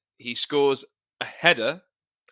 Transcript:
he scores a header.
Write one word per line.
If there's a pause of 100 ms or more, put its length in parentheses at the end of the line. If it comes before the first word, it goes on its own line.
(180)
he
scores (360)
a
header. (500)